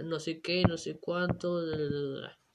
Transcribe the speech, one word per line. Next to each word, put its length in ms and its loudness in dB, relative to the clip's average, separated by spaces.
no 160 -2
sé 220 -4
qué, 260 4
no 120 -2
sé 180 -6
cuánto, 680 0
bla, 140 -2
bla, 100 0
bla, 340 -2
bla. 180 -12